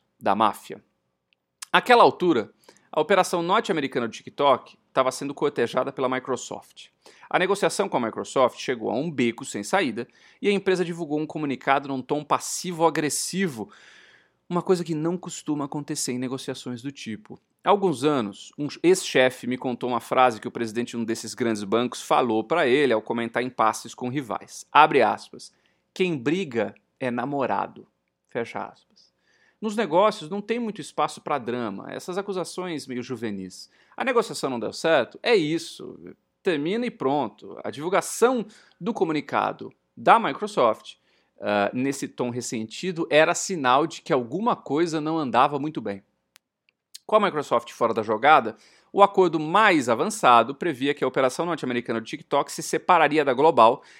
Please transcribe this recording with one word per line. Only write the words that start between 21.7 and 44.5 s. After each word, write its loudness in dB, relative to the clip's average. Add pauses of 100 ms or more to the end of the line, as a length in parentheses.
falou 2
pra 2
ele 6
ao 2
comentar -2
impasses 0
com -8
rivais. -8
Abre 8
aspas. -2 (400)
"Quem 0
briga -2 (240)
é -4
namorado." -4 (420)
Fecha -6
aspas. -18 (480)
Nos -6
negócios 0
não -6
tem -6
muito -8
espaço -4
pra -4
drama, -6
essas -10
acusações -8
meio -8
juvenis. -10 (280)
A -16
negociação -2
não -4
deu -6
certo? 0
É 2
isso. -4 (440)
Termina -2
e -4
pronto. -4
A -4
divulgação 0 (340)
do -4
comunicado -2 (240)
da 6
Microsoft, 0 (460)
ah, 0
nesse -4
tom -4
ressentido, -8
era 4
sinal 0
de -12
que -4
alguma -2